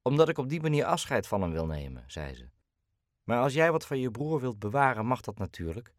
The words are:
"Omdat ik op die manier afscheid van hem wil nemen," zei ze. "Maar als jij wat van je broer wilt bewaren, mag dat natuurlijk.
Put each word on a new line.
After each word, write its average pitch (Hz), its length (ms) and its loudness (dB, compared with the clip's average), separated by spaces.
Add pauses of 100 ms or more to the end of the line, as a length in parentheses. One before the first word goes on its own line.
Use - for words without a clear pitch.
"Omdat 147 280 6
ik 160 80 -2
op 131 120 -4
die 156 120 -2
manier 151 240 2
afscheid 139 420 0
van 101 140 0
hem 87 100 0
wil 80 140 -2
nemen," 69 460 -8
zei 69 240 -8
ze. 62 140 -20 (720)
"Maar 120 180 0
als 135 120 2
jij 160 180 4
wat 156 140 0
van 139 140 -4
je 127 120 -2
broer 147 280 -2
wilt 123 200 -4
bewaren, 110 460 2
mag 123 160 0
dat - 160 -10
natuurlijk. 87 600 -8